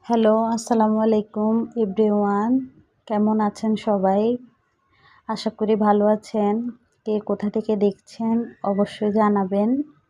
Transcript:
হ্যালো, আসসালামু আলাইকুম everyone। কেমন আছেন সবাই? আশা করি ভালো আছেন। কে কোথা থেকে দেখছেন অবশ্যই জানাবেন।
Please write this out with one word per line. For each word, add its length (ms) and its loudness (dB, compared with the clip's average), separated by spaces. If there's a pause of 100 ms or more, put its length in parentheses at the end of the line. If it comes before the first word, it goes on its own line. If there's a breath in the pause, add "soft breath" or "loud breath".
হ্যালো, 300 2 (120)
আসসালামু 540 0
আলাইকুম 540 0 (200)
everyone। 800 0 (500)
কেমন 360 0
আছেন 360 -2
সবাই? 460 0 (1040 soft breath)
আশা 260 -4
করি 220 0
ভালো 300 4
আছেন। 460 0 (520)
কে 140 -4
কোথা 300 -6
থেকে 280 -2
দেখছেন 580 -2 (280)
অবশ্যই 500 -2
জানাবেন। 560 2 (400)